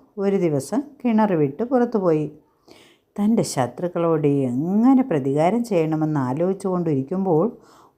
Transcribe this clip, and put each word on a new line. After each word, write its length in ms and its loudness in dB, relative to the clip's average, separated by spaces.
ഒരു 180 0
ദിവസം 480 -2
കിണർ 280 2
വിട്ട് 300 0
പുറത്തുപോയി. 680 0
തൻ്റെ 240 2
ശത്രുക്കളോട് 840 -2
എങ്ങനെ 760 2
പ്രതികാരം 600 0
ചെയ്യണമെന്ന് 560 0
ആലോചിച്ചുകൊണ്ടിരിക്കുമ്പോൾ 1400 -2